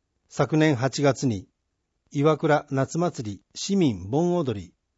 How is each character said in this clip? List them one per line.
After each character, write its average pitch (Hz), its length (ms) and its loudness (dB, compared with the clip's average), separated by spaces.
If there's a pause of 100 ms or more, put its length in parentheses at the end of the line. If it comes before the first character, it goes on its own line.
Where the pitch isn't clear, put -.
(280)
昨 156 280 -2
年 156 180 4
八 127 280 -2
月 143 240 2
に 101 200 -4 (640)
岩 151 260 2
倉 151 340 0
夏 135 280 -2
祭 143 340 -4
り - 80 -14 (140)
市 196 220 -4
民 104 340 0
盆 175 260 0
踊 123 240 -2
り 87 140 -16 (240)